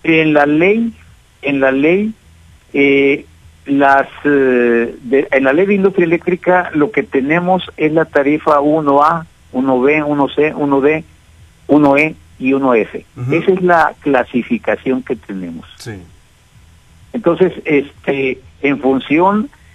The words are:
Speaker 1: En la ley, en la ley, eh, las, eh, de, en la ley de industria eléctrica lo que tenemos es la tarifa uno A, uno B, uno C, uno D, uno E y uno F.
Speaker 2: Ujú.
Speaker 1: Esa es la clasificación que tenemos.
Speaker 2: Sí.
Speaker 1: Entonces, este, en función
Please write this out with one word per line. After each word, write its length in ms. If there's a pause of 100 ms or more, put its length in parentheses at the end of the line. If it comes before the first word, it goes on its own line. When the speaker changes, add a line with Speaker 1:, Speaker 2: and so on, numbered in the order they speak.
Speaker 1:
En 320
la 120
ley, 460 (500)
en 180
la 100
ley, 420 (600)
eh, 540 (400)
las, 420 (160)
eh, 800
de, 280
en 140
la 80
ley 140
de 80
industria 300
eléctrica 680
lo 160
que 140
tenemos 580 (140)
es 160
la 140
tarifa 520
uno 460
A, 200 (280)
uno 280
B, 220
uno 320
C, 180
uno 280
D, 240 (640)
uno 280
E 200 (220)
y 160
uno 180
F. 320 (140)
Speaker 2:
Ujú. 160
Speaker 1:
Esa 180
es 100
la 380
clasificación 1000
que 120
tenemos. 520 (100)
Speaker 2:
Sí. 160 (1200)
Speaker 1:
Entonces, 400 (140)
este, 760 (220)
en 180
función 720 (240)